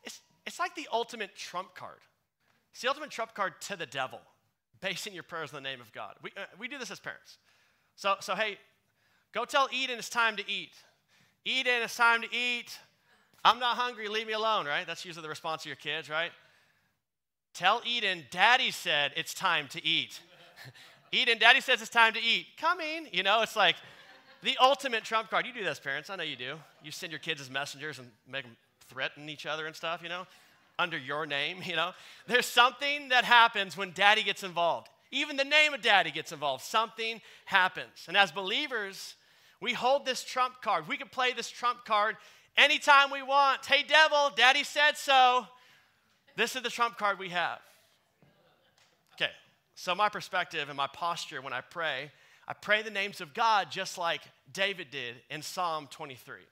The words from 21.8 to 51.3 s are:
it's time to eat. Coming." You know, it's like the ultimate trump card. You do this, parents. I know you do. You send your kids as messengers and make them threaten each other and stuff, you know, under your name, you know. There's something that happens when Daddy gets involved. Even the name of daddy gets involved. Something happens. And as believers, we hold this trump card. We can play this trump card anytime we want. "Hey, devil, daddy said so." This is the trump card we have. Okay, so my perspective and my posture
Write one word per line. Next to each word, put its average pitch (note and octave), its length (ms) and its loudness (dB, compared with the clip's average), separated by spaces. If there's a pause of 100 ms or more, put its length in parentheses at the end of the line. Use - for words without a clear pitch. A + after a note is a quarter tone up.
it's A3 80 -10
time A3+ 240 6
to A3+ 60 -4
eat. A3 360 -2
Coming." D#4+ 560 -4
You F3+ 120 0
know, G#3+ 180 4
it's - 140 -4
like F3+ 200 4 (680)
the B3 160 -4
ultimate B3+ 460 4
trump A3 240 -2
card. F3+ 160 0
You B3 80 -10
do A#3+ 100 -10
this, D#3 160 -4
parents. C#3+ 300 -8
I G3 80 -10
know E3+ 80 -6
you D3 120 -8
do. C3 220 -10 (240)
You D3+ 100 -16
send E3+ 200 -10
your D3+ 80 -10
kids D#3+ 220 -6
as B2+ 80 -14
messengers C#3 480 -8
and A#2+ 120 -18 (160)
make C3 180 -10
them A#2+ 120 -20 (320)
threaten C3+ 400 -8
each D3 160 -14
other D#3 220 -6
and D#3+ 100 -12
stuff, E3+ 260 -6
you E3+ 60 -12
know, F3+ 180 -8 (520)
under E3 180 -2
your D3 300 -4
name, D3 360 -4
you F3 140 -4
know. E3+ 180 -2 (320)
There's A#3+ 200 2
something C#4 640 2
that B3 140 6
happens A3 520 6
when F#3+ 160 -6
Daddy G3+ 300 6
gets G3 200 -2
involved. E3 460 0 (240)
Even C#4+ 240 -4
the C#4 80 2
name D4+ 300 4
of A3 80 -8
daddy F#3+ 280 6
gets D3+ 220 -8
involved. C#3 320 -4
Something A3+ 560 -4 (240)
happens. F#3 640 0
And F3 80 0
as G3 160 6
believers, G#3 840 -6 (460)
we A3+ 140 -4
hold C4+ 300 2
this C4 200 -4
trump B3+ 380 -2
card. E3+ 260 0
We C#4 80 -4
can C4+ 120 -10
play B3+ 240 0
this A#3 180 -6
trump A#3+ 340 -4
card G#3+ 320 2 (400)
anytime C#4 540 6
we C#4 120 -6
want. C4+ 420 4
"Hey, C#4 200 2
devil, D4 500 6
daddy C4 300 6
said D4 320 2
so." B3+ 500 6 (880)
This A3+ 220 -2
is B3+ 60 -6
the A#3 80 -4
trump A#3 280 -2
card G3+ 200 -2
we F#3+ 100 -10
have. E3 320 -4 (1500)
Okay, D3 180 -2 (440)
so F3+ 200 -4
my G#3 140 2
perspective E3+ 600 -4
and C#3+ 80 -10
my C#3 120 -2
posture D#3+ 540 -6